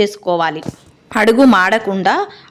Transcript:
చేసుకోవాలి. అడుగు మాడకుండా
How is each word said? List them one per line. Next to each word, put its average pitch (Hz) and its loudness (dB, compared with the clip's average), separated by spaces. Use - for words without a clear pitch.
చేసుకోవాలి. 170 -4
అడుగు 226 2
మాడకుండా 202 0